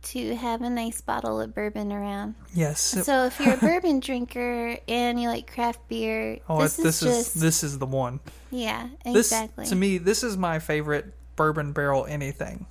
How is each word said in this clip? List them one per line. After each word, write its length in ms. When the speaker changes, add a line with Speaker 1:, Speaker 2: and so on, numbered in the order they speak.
Speaker 1:
to 320
have 260
a 80
nice 320
bottle 400
of 140
bourbon 360
around? 440
Speaker 2:
Yes. 280
Speaker 1:
So 440
if 140
you're 160
a 20
Speaker 2:
<laughs> 0
Speaker 1:
bourbon 420
drinker 800
and 320
you 100
like 220
craft 360
beer, 520
Speaker 2:
Oh, 120
Speaker 1:
this 160
Speaker 2:
it, 60
this 180
Speaker 1:
is 80
Speaker 2:
is, 160
Speaker 1:
just 160
Speaker 2:
this 220
is 160
the 80
one. 320
Speaker 1:
Yeah, 380
Speaker 2:
This, 260
Speaker 1:
exactly. 360
Speaker 2:
to 80
me, 220
this 260
is 140
my 220
favorite 540
bourbon 380
barrel 320
anything. 640